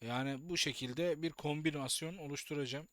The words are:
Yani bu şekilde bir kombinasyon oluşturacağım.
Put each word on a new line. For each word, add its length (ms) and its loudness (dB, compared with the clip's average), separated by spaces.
Yani 480 -2
bu 80 0
şekilde 640 2
bir 100 2
kombinasyon 840 0
oluşturacağım. 760 -2